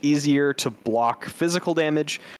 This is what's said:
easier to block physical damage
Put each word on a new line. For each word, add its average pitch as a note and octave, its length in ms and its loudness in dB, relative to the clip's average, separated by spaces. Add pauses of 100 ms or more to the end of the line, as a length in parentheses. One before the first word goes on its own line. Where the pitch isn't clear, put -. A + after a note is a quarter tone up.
easier C#3+ 540 2
to - 160 -4
block A#2 560 -2
physical E3+ 480 -2
damage D3+ 440 0 (220)